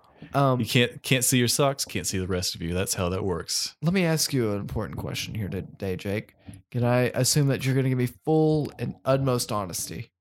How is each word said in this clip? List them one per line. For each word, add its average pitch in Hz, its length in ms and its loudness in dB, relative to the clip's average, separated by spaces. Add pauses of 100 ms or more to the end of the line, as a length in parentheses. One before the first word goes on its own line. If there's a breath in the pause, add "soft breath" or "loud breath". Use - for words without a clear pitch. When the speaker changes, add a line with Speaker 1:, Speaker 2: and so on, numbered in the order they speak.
(340 loud breath)
Speaker 1:
Um, 131 260 4
Speaker 2:
You 117 60 -2
can't, 120 360 2
can't 131 220 2
see 131 140 4
your 120 100 4
socks, 139 360 2
can't 87 220 -6
see 98 120 -2
the 92 80 -2
rest 90 300 -2
of - 40 -12
you. 85 140 -4
That's 92 200 0
how 92 160 0
that 92 140 -2
works. - 580 -4
Speaker 1:
Let 165 120 2
me 190 100 2
ask 160 300 0
you 117 180 2
an 101 80 -2
important 101 380 -6
question - 360 -8
here 104 140 -4
today, 92 480 -6
Jake. 101 380 -6 (360 loud breath)
Can 120 140 0
I 123 300 4
assume 139 340 2
that 131 160 0
you're 131 100 2
gonna 131 140 2
give 127 100 2
me 127 100 0 (160)
full 156 540 2
and - 160 -6 (100)
utmost 131 480 2
honesty? 98 580 -6 (100)